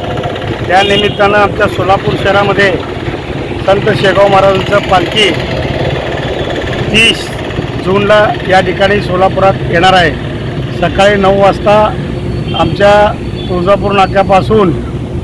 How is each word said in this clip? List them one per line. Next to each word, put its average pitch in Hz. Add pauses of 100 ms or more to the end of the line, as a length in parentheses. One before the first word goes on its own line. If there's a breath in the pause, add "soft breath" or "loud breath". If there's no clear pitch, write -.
(680)
त्या 185
निमित्तानं 202
आमच्या 202
सोलापूर 196 (100)
शहरामध्ये 196 (960)
संत 202 (100)
शेगाव 196
महाराजांचं 196
पालखी 185 (1600)
तीस 220 (560)
जूनला 202 (240)
या 185
ठिकाणी 196
सोलापुरात 185 (180)
येणार 180
आहे. 175 (720)
सकाळी 196
नऊ 196
वाजता 208 (640)
आमच्या 202 (360)
तुळजापूर 190
नाक्यापासून 190 (540)